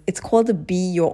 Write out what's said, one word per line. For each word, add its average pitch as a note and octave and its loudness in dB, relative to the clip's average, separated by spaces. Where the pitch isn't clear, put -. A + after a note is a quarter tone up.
it's F#3 -6
called A3+ 2
the A#3 2
Be F3+ -4
Your F3+ 0